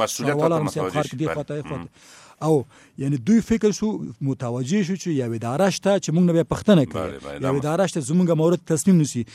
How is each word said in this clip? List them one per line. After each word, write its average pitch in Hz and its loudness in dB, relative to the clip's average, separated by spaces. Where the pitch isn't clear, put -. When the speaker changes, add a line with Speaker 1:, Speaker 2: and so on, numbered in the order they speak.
Speaker 1:
مسؤلیت 143 -2
Speaker 2:
ښاروالان 160 2
هم 151 -2
Speaker 1:
ته - -6
Speaker 2:
سه 156 -4
Speaker 1:
متوجه - -4
Speaker 2:
خار 151 0
کې - -6
Speaker 1:
شي. 131 -10
Speaker 2:
دې 151 -4
Speaker 1:
بله. 160 -2
Speaker 2:
خوا 151 -6
ته، 147 -8
دې 131 -12
خوا 156 -8
ته. 85 -10
Speaker 1:
مم. - -14
Speaker 2:
او 147 2
یعنی 139 -2
دوی 202 4
فکر 214 0
شو، 208 -4
متوجه 135 -2
شو 175 -2
چې 180 -10
یو 127 -2
اداره 123 0
شته 196 0
چې - -6
موږ 180 4
نه 170 2
بیا 165 2
پوښتنه 165 4
کوي. 82 -4
Speaker 1:
بله، 71 -8
بله، 71 -12
دا 135 -4
Speaker 2:
یو 135 0
Speaker 1:
مس- 143 0
Speaker 2:
اداره 165 0
شته 165 -6
زموږ 165 2
مورد 165 2
تصمیم 175 2
نیسي، 127 2